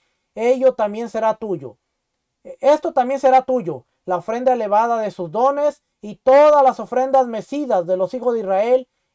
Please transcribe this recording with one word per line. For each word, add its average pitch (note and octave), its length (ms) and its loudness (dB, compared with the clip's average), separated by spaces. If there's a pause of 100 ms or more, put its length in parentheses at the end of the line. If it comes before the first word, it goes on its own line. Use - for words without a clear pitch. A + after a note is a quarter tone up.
(340)
ello B3+ 400 0
también A3 340 -4
será A3 280 -2
tuyo. D#3+ 420 -10 (640)
Esto D4+ 500 0
también B3+ 280 -2
será C4 220 4
tuyo, E3+ 440 -6 (180)
la F3+ 140 -4
ofrenda B3 340 -2
elevada A3+ 460 0
de G#3+ 120 -6
sus E3+ 220 -10
dones, C#4 500 -2 (180)
y G#3 160 -16
todas C#4+ 460 6
las C4 160 2
ofrendas B3+ 480 0
mecidas A3+ 600 -4
de F#3 100 -2
los F#3 180 -4
hijos A#3+ 200 -4
de A3+ 60 -4
Israel A3 480 0 (260)